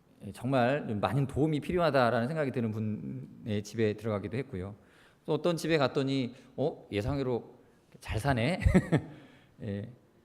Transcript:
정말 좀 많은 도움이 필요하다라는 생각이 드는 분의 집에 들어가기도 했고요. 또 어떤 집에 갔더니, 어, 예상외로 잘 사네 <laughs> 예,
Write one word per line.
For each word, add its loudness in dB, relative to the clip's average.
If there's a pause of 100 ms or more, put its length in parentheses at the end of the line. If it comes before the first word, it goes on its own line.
(340)
정말 2
좀 -2
많은 0
도움이 0
필요하다라는 4
생각이 -2
드는 -2
분의 -4
집에 0
들어가기도 -4
했고요. -6 (500)
또 0
어떤 0
집에 2
갔더니, 0 (220)
어, -2
예상외로 -2 (420)
잘 -6
사네 2
<laughs> 0
예, -6 (360)